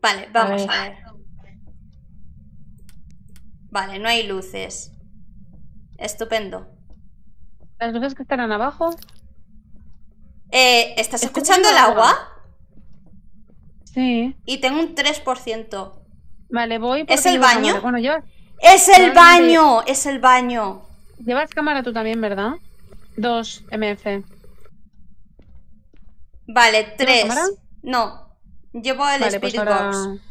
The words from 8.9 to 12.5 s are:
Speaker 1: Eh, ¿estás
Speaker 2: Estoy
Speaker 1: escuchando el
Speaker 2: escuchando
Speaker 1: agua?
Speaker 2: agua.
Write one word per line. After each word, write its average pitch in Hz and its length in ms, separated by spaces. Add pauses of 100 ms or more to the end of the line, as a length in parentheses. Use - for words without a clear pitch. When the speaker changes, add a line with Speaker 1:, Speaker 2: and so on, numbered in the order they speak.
Speaker 1:
Eh, 247 460
¿estás 226 260
Speaker 2:
Estoy 240 180
Speaker 1:
escuchando 381 280
el 392 60
Speaker 2:
escuchando 220 260
Speaker 1:
agua? 247 100
Speaker 2:
agua. - 160 (1600)